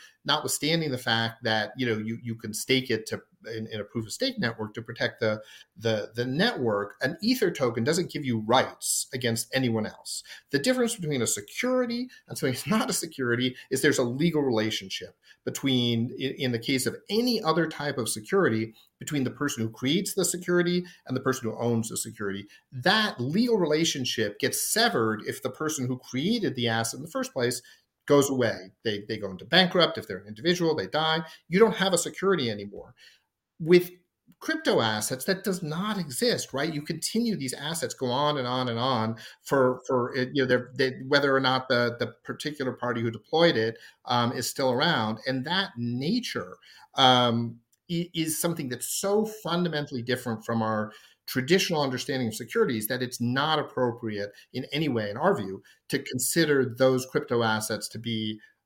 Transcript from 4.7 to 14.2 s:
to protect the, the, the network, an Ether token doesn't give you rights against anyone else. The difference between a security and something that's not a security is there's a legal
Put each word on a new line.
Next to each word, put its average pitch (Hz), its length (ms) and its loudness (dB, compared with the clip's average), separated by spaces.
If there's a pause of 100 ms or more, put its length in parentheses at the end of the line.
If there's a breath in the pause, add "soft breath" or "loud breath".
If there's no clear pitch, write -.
to 113 80 -10
protect 120 380 -4
the, 110 200 0 (360 loud breath)
the, 110 400 0
the 123 80 -2
network, 127 760 0
an 143 200 -2
Ether 233 280 2
token 117 340 0
doesn't 165 260 0
give 143 140 -6
you 117 220 0
rights - 680 2
against 120 420 -2
anyone 113 320 2
else. - 380 -12 (260 loud breath)
The 139 80 0
difference 247 380 0
between 151 260 -2
a 107 60 0
security 247 800 -2 (180 soft breath)
and 123 100 -12
something 135 180 0
that's - 120 -8
not 220 240 2
a 180 40 -2
security 123 600 0 (160 loud breath)
is 131 120 0
there's 139 160 2
a 135 60 2
legal 147 380 0